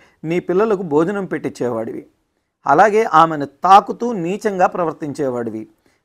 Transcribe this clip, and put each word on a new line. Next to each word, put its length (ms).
నీ 160
పిల్లలకు 420
భోజనం 420
పెట్టించేవాడివి. 840
అలాగే 380
ఆమెను 420
తాకుతూ 680
నీచంగా 540
ప్రవర్తించేవాడివి. 1000